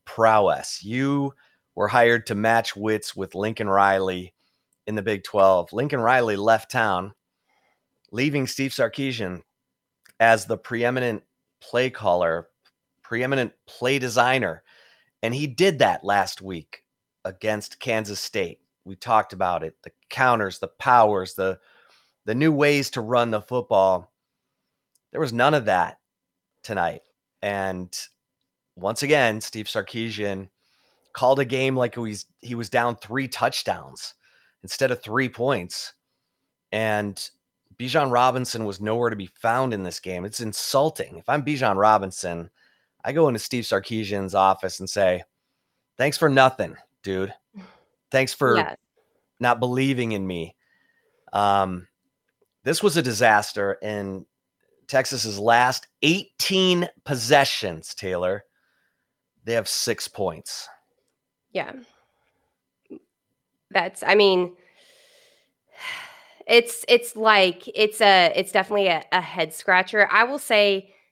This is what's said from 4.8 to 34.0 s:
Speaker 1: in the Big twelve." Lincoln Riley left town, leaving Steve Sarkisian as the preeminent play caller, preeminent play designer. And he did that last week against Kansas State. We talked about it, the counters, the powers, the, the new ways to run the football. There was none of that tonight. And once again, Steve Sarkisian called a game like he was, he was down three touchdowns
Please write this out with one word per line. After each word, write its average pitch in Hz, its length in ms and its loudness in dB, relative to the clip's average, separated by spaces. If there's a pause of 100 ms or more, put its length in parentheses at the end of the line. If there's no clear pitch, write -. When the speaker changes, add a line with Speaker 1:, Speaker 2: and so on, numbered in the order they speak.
Speaker 1:
in 107 80 -6
the 107 60 -4
Big 101 240 -4
twelve." 95 480 4
Lincoln 135 280 -2
Riley 117 360 2
left 107 340 2
town, 101 440 -2 (1000)
leaving 139 340 -2
Steve 135 260 -6
Sarkisian 113 680 -4 (800)
as 113 240 6
the - 140 -4
preeminent 120 640 -2 (400)
play 127 260 -2
caller, 87 640 0 (500)
preeminent 127 540 -2 (120)
play 131 320 -2
designer. 120 640 0 (600)
And 113 120 -2
he 147 120 -4
did 151 320 0
that 98 260 2
last 98 380 -2
week 90 420 -14 (400)
against 104 560 -6
Kansas 107 400 -4
State. 90 400 -6 (240)
We 95 100 -16
talked 110 380 0
about 90 320 -2
it, 78 180 -12
the - 80 -20 (180)
counters, 117 500 0
the 95 100 -8
powers, 107 680 2
the, 95 240 -2 (680)
the 110 80 -4
new 151 180 2
ways 147 380 2
to 127 100 -6
run 120 300 0
the 107 100 -2
football. 95 720 2 (960)
There 139 100 -6
was 131 120 -2
none 127 220 4
of 131 100 0
that 90 340 0 (640)
tonight. 87 380 -4 (420)
And 95 560 -6 (800)
once 98 260 -4
again, 131 380 2
Steve 107 260 -10
Sarkisian 101 840 -6 (640)
called 135 260 4
a 135 60 0
game 131 300 0
like 123 180 0
he 120 60 -8
was, 107 260 -10 (160)
he 120 120 -10
was 117 140 -8
down 120 260 0
three 127 320 -6
touchdowns 90 880 -6 (480)